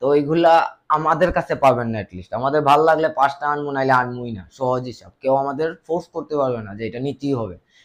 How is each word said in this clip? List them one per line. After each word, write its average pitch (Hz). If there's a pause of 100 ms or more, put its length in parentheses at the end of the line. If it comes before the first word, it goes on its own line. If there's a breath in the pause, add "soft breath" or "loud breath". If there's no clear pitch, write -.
তো 139
এইগুলা 165 (100)
আমাদের 156
কাছে 165
পাবেন 123
না। 110
at 95
least 92
আমাদের 139
ভাল 147
লাগলে 160
পাঁচটা 139
আনবো, 147
নাইলে 135
আনবোই 123
না, 92
সহজ 127
হিসাব। 113 (100)
কেউ 131
আমাদের 139 (120)
ফোর্স 170
করতে 151
পারবে 127
না 101
যে 110
এটা 120
নিতেই 139
হবে, 101 (260 soft breath)